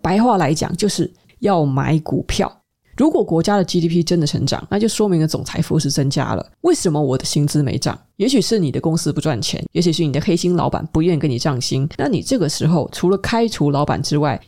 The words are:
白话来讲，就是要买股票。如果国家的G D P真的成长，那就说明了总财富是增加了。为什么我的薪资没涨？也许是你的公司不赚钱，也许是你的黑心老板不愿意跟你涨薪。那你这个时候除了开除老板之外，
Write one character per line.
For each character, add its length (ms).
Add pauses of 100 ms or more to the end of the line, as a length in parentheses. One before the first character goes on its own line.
白 180
话 180
来 140
讲， 240
就 140
是 240 (280)
要 220
买 360
股 240
票。 280 (460)
如 140
果 100
国 220
家 140
的 80
G 160
D 80
P 120
真 200
的 40
成 200
长， 260
那 80
就 80
说 180
明 140
了 80
总 160
财 180
富 160
是 140
增 180
加 240
了。 160 (120)
为 120
什 180
么 100
我 160
的 80
薪 200
资 160
没 160
涨？ 220 (160)
也 100
许 160
是 160
你 140
的 80
公 160
司 160
不 80
赚 220
钱， 200 (120)
也 80
许 100
是 140
你 80
的 80
黑 120
心 220
老 140
板 240
不 80
愿 160
意 20
跟 100
你 80
涨 220
薪。 260 (120)
那 100
你 140
这 180
个 80
时 180
候 280
除 160
了 80
开 320
除 200
老 160
板 160
之 160
外， 300